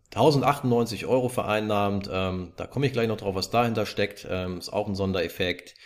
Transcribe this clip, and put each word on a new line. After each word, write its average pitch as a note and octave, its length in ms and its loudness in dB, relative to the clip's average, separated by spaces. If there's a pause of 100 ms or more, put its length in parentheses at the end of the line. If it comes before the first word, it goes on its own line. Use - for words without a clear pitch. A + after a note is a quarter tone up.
(100)
tausendachtunddneunzig B2 960 2
Euro B2 220 2
vereinnahmt. G#2 840 0
Ähm, F#2 440 -2
da - 100 -6
komme C#3 200 -2
ich C3 60 0
gleich A#2 160 2
noch G#2+ 80 0
drauf, G2 180 -4
was F#2+ 160 -2
dahinter A2+ 360 2
steckt. - 420 -4
Ähm, F#2 300 -4
ist - 140 -12
auch G#2 160 -2
ein G2+ 60 -2
Sondereffekt. F#2 800 -2 (120)